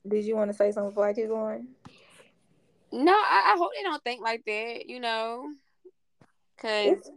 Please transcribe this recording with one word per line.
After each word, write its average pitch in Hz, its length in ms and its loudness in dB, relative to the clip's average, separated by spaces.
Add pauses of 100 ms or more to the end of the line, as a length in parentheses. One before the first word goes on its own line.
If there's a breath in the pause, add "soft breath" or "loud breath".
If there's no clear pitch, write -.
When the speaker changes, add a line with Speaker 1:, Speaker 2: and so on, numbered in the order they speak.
Speaker 1:
did 208 180 0
you 220 120 -2
wanna 208 160 0
say 208 180 2
something 202 200 -4
before 202 180 2
I 208 60 2
keep 220 140 -2
going? 220 400 -6 (1200 soft breath)
Speaker 2:
No, 285 200 4
I, 415 420 4
I - 40 4
hope 339 180 0
they 415 60 -8
don't 311 220 -4
think 240 180 -6
like 226 240 -4
that, 226 420 -6
you 247 120 -12
know, 233 540 -4 (1040)
'cause, 220 380 2
Speaker 1:
It's, - 200 -8